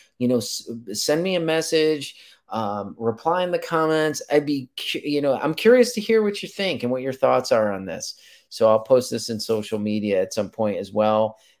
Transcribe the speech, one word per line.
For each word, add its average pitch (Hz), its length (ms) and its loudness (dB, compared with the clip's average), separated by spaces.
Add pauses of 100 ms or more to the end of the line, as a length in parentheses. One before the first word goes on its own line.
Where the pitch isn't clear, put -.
(180)
you 123 100 0
know, 123 100 2
s-, - 300 -8 (240)
send 147 300 0
me 185 140 -2
a 170 40 0
message, 160 760 0 (340)
um, 101 480 -6
reply 160 460 -2
in 180 60 -4
the 175 80 -2
comments. 156 600 0 (100)
I'd 147 140 4
be 139 320 -4
cu-, - 240 -6
you 143 220 -2
know, 139 160 0
I'm 160 160 -2
curious 240 400 6
to 214 80 -4
hear 220 200 2
what 202 200 -2
you 175 80 -12
think 170 320 -4
and 123 100 -2
what 127 100 -4
your 131 120 -4
thoughts 127 360 2
are 110 220 4
on 95 140 -6
this. 87 300 -10 (340)
So 110 180 2
I'll 110 120 6
post 123 300 4
this 117 200 -6
in 107 100 -6
social 107 380 -2
media 104 420 0
at 92 140 -4
some 101 160 -4
point 104 260 -4
as 98 160 -8
well. 107 460 2 (220)